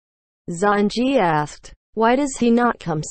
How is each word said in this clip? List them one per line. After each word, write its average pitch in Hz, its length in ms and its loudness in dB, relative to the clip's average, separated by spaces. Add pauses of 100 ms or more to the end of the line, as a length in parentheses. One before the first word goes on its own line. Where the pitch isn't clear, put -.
(500)
Zanji 208 680 0
asked, 160 560 -2 (200)
"Why 226 240 2
does 285 200 -2
he 233 140 2
not 233 260 2
come 160 340 -6